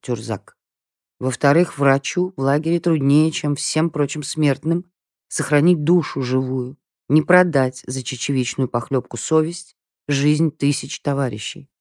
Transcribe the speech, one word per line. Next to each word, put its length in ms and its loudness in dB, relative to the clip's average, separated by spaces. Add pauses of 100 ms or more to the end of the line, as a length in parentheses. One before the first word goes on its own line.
тюрзак. 560 -8 (640)
Во-вторых, 560 2
врачу 600 0
в 40 -6
лагере 400 0
труднее, 500 4
чем 240 -2
всем 360 -2
прочим 320 -4
смертным, 640 -2 (400)
сохранить 580 2
душу 380 2
живую, 560 -2 (320)
не 100 6
продать 640 2
за 160 -6
чечевичную 680 -4
похлебку 500 -4
совесть 580 -2 (300)
жизнь 440 2
тысяч 500 -4
товарищей. 680 -6 (120)